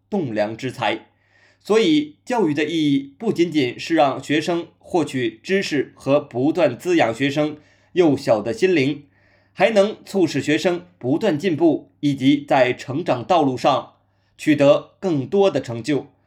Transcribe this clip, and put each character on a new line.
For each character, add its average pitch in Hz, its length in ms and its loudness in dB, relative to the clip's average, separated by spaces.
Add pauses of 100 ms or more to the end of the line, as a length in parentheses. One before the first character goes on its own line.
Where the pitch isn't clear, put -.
栋 160 260 -6
梁 107 220 -4
之 120 160 -8
才。 113 360 -6 (520)
所 214 200 0
以， 151 440 0
教 240 240 -2
育 151 60 -2
的 151 120 -2
意 156 280 0
义 139 240 -4
不 226 160 -4
仅 170 180 0
仅 131 280 -2
是 - 160 -4
让 135 280 2
学 147 180 -2
生 170 260 -4 (100)
获 - 280 -2
取 123 380 -6
知 190 200 -2
识 - 320 -4
和 139 240 0
不 143 320 -2
断 151 260 0
滋 175 180 -2
养 117 180 2
学 135 160 -2
生 151 280 -4 (360)
幼 160 220 4
小 113 260 0
的 113 120 -4
心 185 220 0
灵， 143 300 -2 (480)
还 208 180 2
能 208 320 2
促 185 240 0
使 147 140 -4
学 147 160 0
生 175 280 -2 (140)
不 131 180 -2
断 175 200 0
进 175 180 -2
步， 156 440 0
以 143 160 0
及 139 320 2
在 127 260 4
成 135 300 -8
长 123 200 -2
道 170 200 2
路 135 120 0
上 131 420 -2 (420)
取 151 160 2
得 147 440 4
更 147 280 -2
多 196 240 2
的 139 100 -2
成 117 220 -8
就。 135 240 -2 (180)